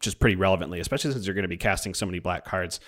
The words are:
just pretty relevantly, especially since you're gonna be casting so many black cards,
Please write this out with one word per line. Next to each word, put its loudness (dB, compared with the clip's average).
just -4
pretty 6
relevantly, 2
especially -2
since -4
you're 0
gonna 0
be -4
casting 0
so -2
many -4
black -4
cards, -4